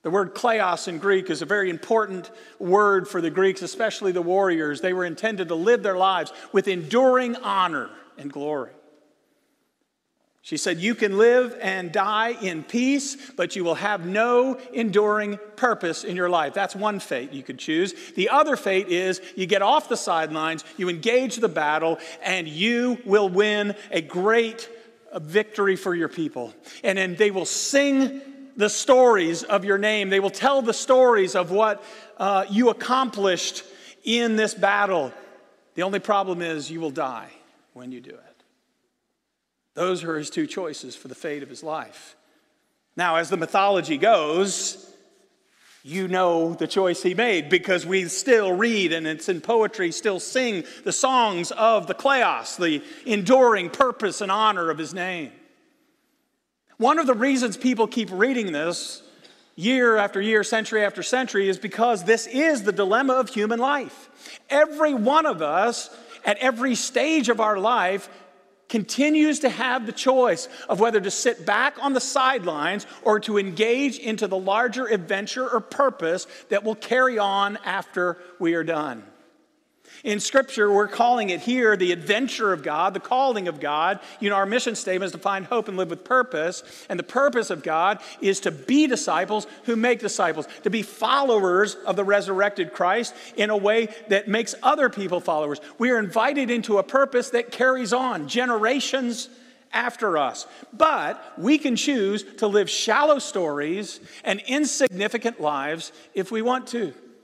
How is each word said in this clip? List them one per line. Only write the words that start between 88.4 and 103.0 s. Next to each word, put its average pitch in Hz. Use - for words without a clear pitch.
to 175
be 240
disciples 202
who 233
make 233
disciples, 175
to 202
be 214
followers 214
of 190
the 202
resurrected 196
Christ 202
in 214
a 214
way 214
that 196
makes 220
other 285
people 180
followers. 151
We 247
are 240
invited 233
into 220
a 190
purpose 262
that 233
carries 254
on 240
generations 240
after 233
us. 135
But 214
we 277
can 262
choose 208
to 226
live 202
shallow 294